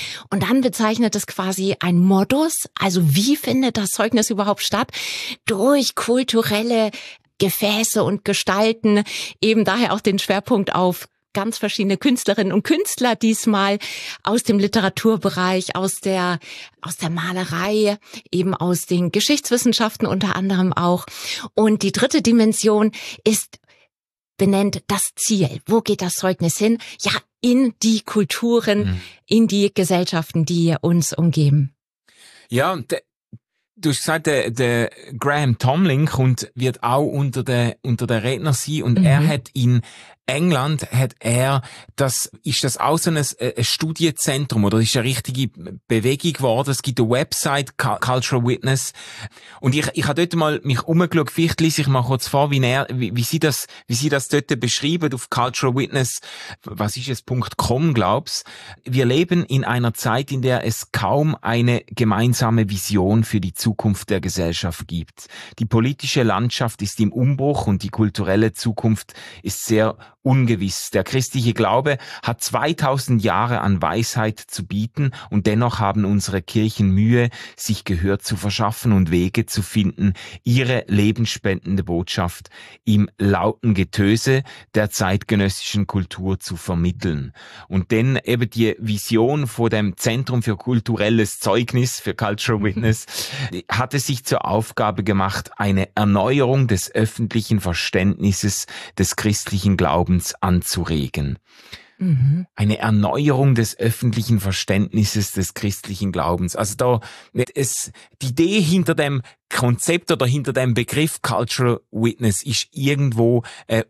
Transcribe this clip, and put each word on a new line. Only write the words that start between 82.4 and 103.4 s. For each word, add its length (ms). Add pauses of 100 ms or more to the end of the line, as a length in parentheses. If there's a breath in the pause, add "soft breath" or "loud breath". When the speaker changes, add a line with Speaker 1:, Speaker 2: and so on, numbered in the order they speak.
Speaker 2:
im 220 (120)
lauten 560
Getöse 640 (320 loud breath)
der 160
zeitgenössischen 960
Kultur 540
zu 160
vermitteln." 760 (360 loud breath)
Und 240
dann 320
eben 260
die 300
Vision 640
von 240
dem 260
Zentrum 460
für 160
kulturelles 840
Zeugnis, 600
für 160
Cultural 480
Witness, 420 (640 loud breath)
hatte 300
sich 260
zur 200
Aufgabe 580
gemacht, 540
eine 380
Erneuerung 720
des 280
öffentlichen 640
Verständnisses 1080 (320 loud breath)
des 180
christlichen 640
Glaubens 380 (260)
anzuregen. 960 (600 loud breath)
Speaker 1:
Mhm. 480 (100)
Speaker 2:
Eine 220
Erneuerung 800